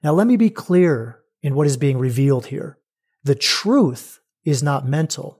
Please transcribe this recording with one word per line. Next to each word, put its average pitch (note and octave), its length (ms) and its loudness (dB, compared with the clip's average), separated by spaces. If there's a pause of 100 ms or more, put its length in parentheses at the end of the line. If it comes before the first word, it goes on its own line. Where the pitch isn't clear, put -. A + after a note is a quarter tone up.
Now, D3+ 100 0
let G3 140 2
me B3 100 4
be A3 140 4
clear D3+ 680 0 (200)
in C#3 140 -2
what D3+ 100 2
is C#3+ 100 0
being C3 220 0
revealed C3 500 0
here. - 300 -12 (460)
The C#3 100 2
truth G3 840 0 (260)
is C#3+ 160 0
not C#3 260 -2
mental. D#3 520 -4